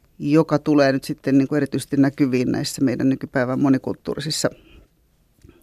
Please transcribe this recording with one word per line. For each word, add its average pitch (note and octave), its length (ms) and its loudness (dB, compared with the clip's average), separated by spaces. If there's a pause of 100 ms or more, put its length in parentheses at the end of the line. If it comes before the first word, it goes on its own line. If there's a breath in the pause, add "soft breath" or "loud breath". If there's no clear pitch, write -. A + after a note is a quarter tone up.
(200)
joka D3+ 400 2
tulee C#3+ 320 2
nyt C3+ 120 -4
sitten C#3 340 -2
niin C3+ 100 2
kuin D3+ 100 -2
erityisesti C#3 400 -2
näkyviin C3 540 2
näissä - 300 -4
meidän B2+ 280 0
nykypäivän C3 500 -2
monikulttuurisissa C3+ 880 -2 (1120 soft breath)